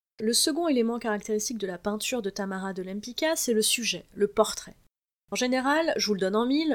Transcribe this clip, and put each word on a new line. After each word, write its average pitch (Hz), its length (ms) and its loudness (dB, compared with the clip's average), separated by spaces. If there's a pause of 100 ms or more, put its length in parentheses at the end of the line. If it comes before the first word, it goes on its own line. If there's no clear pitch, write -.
(180)
Le 226 140 0
second 320 340 2
élément 240 320 2
caractéristique 214 600 -4
de 202 100 -4
la 175 100 -8
peinture 214 440 -2
de 196 80 -2
Tamara 190 420 -6
de 185 100 -6
Lempicka, 220 540 -4
c'est 247 180 2
le 214 80 4
sujet, 208 500 0
le 202 140 2
portrait. - 480 0 (560)
En 202 60 -4
général, 262 580 2
je 208 140 -2
vous 208 60 2
le 185 60 -2
donne 190 140 0
en 226 120 4
mille, 285 280 2